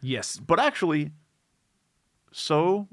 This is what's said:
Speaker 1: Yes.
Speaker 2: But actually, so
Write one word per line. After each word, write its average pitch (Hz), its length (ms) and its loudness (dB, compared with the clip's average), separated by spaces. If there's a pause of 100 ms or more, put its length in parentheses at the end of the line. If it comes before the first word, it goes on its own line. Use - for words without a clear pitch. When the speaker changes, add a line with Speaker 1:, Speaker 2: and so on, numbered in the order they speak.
Speaker 1:
Yes. 127 360 -6
Speaker 2:
But 160 240 2
actually, 156 500 0 (1200)
so 185 600 0